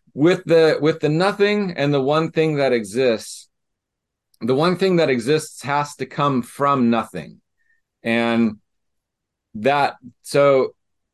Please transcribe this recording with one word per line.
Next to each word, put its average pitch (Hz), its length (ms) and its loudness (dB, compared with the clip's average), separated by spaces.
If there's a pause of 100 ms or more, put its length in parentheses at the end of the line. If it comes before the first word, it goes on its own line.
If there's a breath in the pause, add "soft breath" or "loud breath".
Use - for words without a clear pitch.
(120)
with 180 320 2
the, 160 380 4
with 160 180 0
the 151 80 0
nothing 202 680 0
and 143 180 0
the 139 80 0
one 156 300 0
thing 156 240 0
that 139 160 0
exists, 113 760 -2 (920)
the 120 160 -2
one 170 200 0
thing 190 200 0
that 160 120 2
exists 135 540 -2
has 143 340 -4
to 127 100 -10
come 139 360 -2
from 135 480 0
nothing. 92 500 -6 (600)
And 117 540 0 (1000)
that, 131 420 -2 (260)
so 143 520 2 (400)